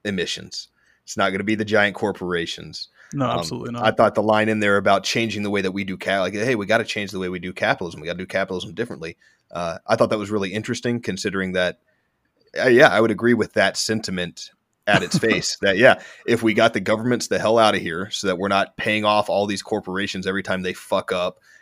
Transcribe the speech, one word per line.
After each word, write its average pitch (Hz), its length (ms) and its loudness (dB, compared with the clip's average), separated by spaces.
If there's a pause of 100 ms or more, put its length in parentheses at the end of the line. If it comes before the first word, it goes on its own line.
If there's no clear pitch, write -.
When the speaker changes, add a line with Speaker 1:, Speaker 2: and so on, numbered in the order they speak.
Speaker 1:
emissions. 87 600 -6 (360)
It's - 140 -12
not 98 140 2
gonna 98 120 -4
be 107 120 0
the 107 100 -4
giant 104 300 2
corporations. 90 960 -6 (240)
Speaker 2:
No, 139 120 -4
Speaker 1:
Um, 120 140 -2
Speaker 2:
absolutely 123 340 -8
not. 120 100 -6
Speaker 1:
I 110 80 4
thought 110 240 2
the 107 80 2
line 107 260 4
in 107 100 0
there 101 180 4
about 98 260 4
changing 104 400 -2
the 104 60 -4
way 101 120 0
that 95 100 -2
we 98 120 -4
do 92 140 -6
ca-, 95 240 -2
like, 92 120 -2
"Hey, 113 220 -2
we 101 100 -4
gotta 110 180 2
change 101 280 -6
the 98 80 -8
way 92 100 -4
we 92 100 -6
do 90 140 -10
capitalism. 95 480 -2
We 78 60 -10
gotta 87 120 -6
do 92 60 -8
capitalism 92 480 -4
differently." 82 440 -10 (340)
Uh, 85 360 -6
I 117 80 4
thought 117 160 2
that 110 80 -2
was 101 120 -6
really 98 220 -2
interesting, 120 480 -4
considering 95 500 -4
that, 90 280 -2 (800)
uh, 113 100 2
yeah, 127 180 8
I 104 120 4
would 113 120 4
agree 113 240 2
with 104 180 -2
that 98 240 2
sentiment 92 720 -4 (380)
at 98 160 4
its - 140 -2
Speaker 2:
<laughs> - 20 2
Speaker 1:
face, 104 420 0
that, 98 160 2
yeah, 117 240 8 (240)
if 113 160 2
we 110 140 2
got 113 180 4
the 117 60 -2
governments 110 480 0
the 95 100 -2
hell 110 220 4
out 107 160 6
of 90 60 -2
here 87 280 -6
so - 180 -8
that 90 120 0
we're 98 80 -2
not 98 280 0
paying 107 300 -2
off 104 240 2
all 98 160 2
these 101 160 -4
corporations 95 640 -6
every 95 160 -2
time 92 220 -4
they 92 100 -4
fuck - 380 -4
up, 90 280 -4 (220)